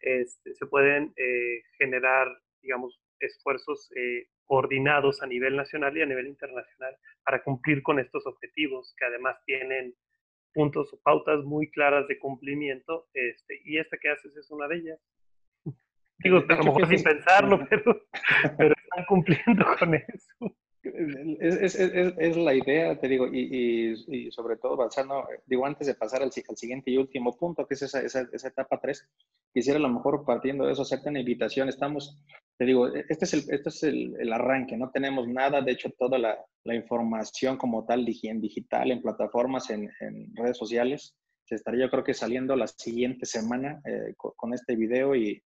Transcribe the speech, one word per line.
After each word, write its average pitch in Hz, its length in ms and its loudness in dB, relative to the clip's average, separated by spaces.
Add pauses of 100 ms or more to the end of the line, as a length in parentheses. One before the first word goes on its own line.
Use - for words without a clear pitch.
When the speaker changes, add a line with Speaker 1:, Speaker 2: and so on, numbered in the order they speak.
Speaker 1:
este, 127 540 -4
se 139 120 -12
pueden, 143 500 2
eh, 120 460 -2 (160)
generar, 131 500 2 (320)
digamos, 127 380 -6 (220)
esfuerzos, 139 720 -6
eh, 123 320 -6 (180)
coordinados 139 760 2
a 143 40 -8
nivel 131 300 0
nacional 143 400 -4
y 160 60 0
a 151 40 2
nivel 127 200 -4
internacional 131 680 -12 (300)
para 135 180 0
cumplir 139 400 0
con 147 180 2
estos 139 260 -6
objetivos, 131 720 -8
que 131 60 -2
además 123 320 -4 (100)
tienen 131 480 -6 (580)
puntos 147 400 0
o - 80 -20
pautas 151 440 2
muy 151 260 -4
claras 143 380 4
de 135 100 -4
cumplimiento, 139 960 -8
este, 120 500 -6
y 151 140 -4
esta 160 180 -6
que 147 140 -2
haces 147 260 -8
es 151 140 -20
una 147 160 -6
de 160 100 -4
ellas. 160 240 -10 (1160)
Digo, 185 220 6
Speaker 2:
De 170 140 2
Speaker 1:
a - 20 2
lo 156 60 2
Speaker 2:
hecho, - 20 4
Speaker 1:
mejor 151 240 6
sin 175 100 6
Speaker 2:
fíjate. 156 180 4
Speaker 1:
pensarlo, 196 400 6
Speaker 2:
Ujú. 277 140 -2
Speaker 1:
pero, 214 320 4 (560)
pero 151 240 8
están 180 240 -8
cumpliendo 185 580 4 (140)
con 170 160 4
eso. - 640 -8 (260)
Speaker 2:
Es, 151 760 -2
es, 190 200 0
es, 185 180 2
es, 180 240 2
es 165 180 2
la 160 180 4
idea, 156 440 2
te 135 80 -2
digo, 127 220 2
y, 135 120 -4
y, 120 840 -2
y 113 60 -12
sobre 113 240 -6
todo, 135 200 -4
Balsano, 135 520 -2 (180)
digo, 127 180 0
antes 147 220 -4
de 131 80 0
pasar 127 280 -2
al 131 100 0
si-, 123 160 -8
al 110 80 -10
siguiente 127 340 -8
y 127 60 2
último 131 420 0
punto, 147 280 -4
que - 80 -4
es 131 80 -8
esa, 131 180 -4
esa, 123 320 -4
esa 131 160 -10
etapa - 320 -4
tres, - 280 -6 (460)
quisiera 135 240 2
a 151 40 2
lo 135 60 2
mejor 143 360 0
partiendo 135 420 0
de 139 60 2
eso 139 100 -2
hacerte 135 260 -4
una 147 120 -4
invitación. 120 480 0
Estamos, 143 520 -6 (380)
te 127 60 0
digo, 127 240 6
e-, 143 200 -6
este 165 180 0
es - 80 -2
el, 151 60 2 (140)
este 143 140 -4
es - 160 -8
el, 123 340 -2
el 120 140 -2
arranque, 123 440 0
no 127 140 -4
tenemos 135 380 -2
nada, 135 340 2
de 127 80 0
hecho, 123 260 -4
toda 127 220 2
la, 113 180 2 (280)
la 117 100 -4
información 117 840 -2
como 113 280 -2
tal, 120 200 0
digi-, 110 260 -4
en 113 100 -4
digital, 120 500 -2
en 120 120 -2
plataformas, 120 680 -2
en, 104 180 -6 (120)
en 107 340 -12
redes 120 220 -2
sociales, 120 600 -2 (280)
se - 100 -6
estaría 113 300 0
yo 123 60 0
creo 131 120 0
que 131 120 -2
saliendo 127 420 -2
la 113 100 0
siguiente 123 580 -4
semana, 127 600 -4
eh, 110 320 -6
co-, - 180 -10
con 120 180 -8
este 123 220 -4
video 123 400 2
y 107 360 0